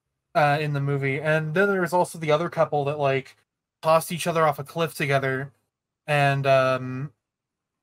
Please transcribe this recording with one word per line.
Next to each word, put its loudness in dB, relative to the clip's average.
uh, 2
in -4
the -2
movie. -2
And -2
then 2
there 0
was -2
also 0
the 0
other 2
couple 0
that, -4
like, -2
tossed 2
each -4
other 2
off 0
a -10
cliff -4
together. -2
And, 2
um, 2